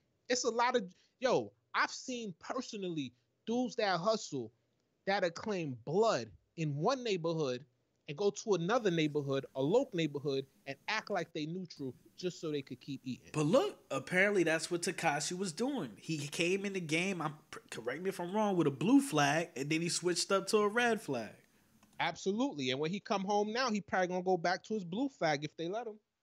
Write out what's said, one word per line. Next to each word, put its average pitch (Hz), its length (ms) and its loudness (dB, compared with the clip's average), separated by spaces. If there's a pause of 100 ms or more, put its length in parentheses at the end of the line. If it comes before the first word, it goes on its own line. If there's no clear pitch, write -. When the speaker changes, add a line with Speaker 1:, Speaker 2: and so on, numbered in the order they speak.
(300)
Speaker 1:
It's 247 140 0
a - 60 0
lot 240 260 2
of, 240 80 2 (360)
yo, 170 320 2 (220)
I've 247 180 0
seen 233 480 -8
personally 180 720 -6 (320)
dudes 240 320 -2
that 196 220 2
hustle 165 520 -2 (540)
that'll 190 260 2
claim 170 540 -4
blood 160 440 2 (280)
in 156 180 -2
one 247 280 0
neighborhood 160 640 0 (420)
and 151 100 -10
go 202 140 4
to 202 240 0
another 202 360 2
neighborhood, 143 540 2 (100)
a 135 60 0
local 214 360 2
neighborhood, 143 480 0 (200)
and 139 120 -10 (100)
act 208 240 -2
like 175 220 -2
they 156 120 -4
neutral 160 480 -8 (240)
just 175 220 -6
so 160 120 -6
they 147 100 -2
could - 180 -12
keep 135 260 -10
eating. 117 280 -10
Speaker 2:
But 151 120 2
look, 277 320 2 (140)
apparently 180 520 2
that's 160 280 0
what 170 100 -2
Tekashi 165 560 -2
was 190 140 -4
doing. 214 460 -2
He 151 300 -4
came 185 380 0
in 202 80 -4
the 190 60 -4
game, 170 420 -2
I'm, 151 140 -4 (340)
correct 127 320 -6
me 190 80 -2
if 185 100 -6
I'm 175 140 -6
wrong, 208 240 2
with 160 100 6
a 139 40 2
blue 196 300 6
flag, 156 540 2
and 143 140 -4
then 160 120 2
he 170 80 0
switched 175 420 0
up 190 160 2
to 220 120 2
a 208 80 4
red 226 340 2
flag. 117 340 -6 (640)
Speaker 1:
Absolutely. 175 720 -2
And 127 80 0
when 156 120 0
he 196 80 -4
come 196 260 -2
home 208 280 0
now, 254 160 0
he 208 120 -2
probably 185 260 0
gonna 180 160 -2
go 185 140 2
back 175 260 -2
to - 100 -6
his 208 120 -4
blue 214 240 -2
flag 151 340 0
if 147 140 -8
they 165 100 -4
let 220 200 -6
him. 214 120 -14 (240)